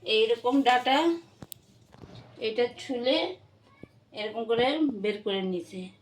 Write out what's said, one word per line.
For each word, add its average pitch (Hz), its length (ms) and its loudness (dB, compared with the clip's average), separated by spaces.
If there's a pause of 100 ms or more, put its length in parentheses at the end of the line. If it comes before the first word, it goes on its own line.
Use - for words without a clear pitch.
এইরকম 233 520 2 (120)
ডাঁটা, 247 300 4 (1500)
এটা 226 180 0 (160)
ছুলে 247 340 -2 (1040)
এরকম 214 300 -6
করে 233 160 2 (380)
বের 208 220 -2
করে 196 160 -2
নিয়েছি। 185 400 -6 (200)